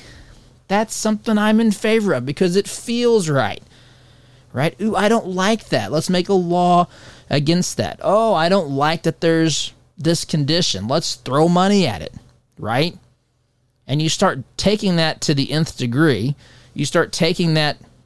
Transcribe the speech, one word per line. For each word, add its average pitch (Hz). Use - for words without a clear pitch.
that's 214
something 214
I'm 214
in 226
favor 214
of 123
because 170
it 202
feels 233
right." 127
Right? 151
Ooh, 208
I 196
don't 214
like 190
that. 107
Let's 156
make 180
a 202
law 175
against 165
that. 98
Oh, 214
I 165
don't 196
like 147
that -
there's 160
this 165
condition. 147
Let's 147
throw 147
money 185
at 95
it, -
right? 131
And 147
you 156
start 151
taking 196
that 160
to 160
the 139
nth 156
degree. 127
You 143
start 160
taking 170
that, 151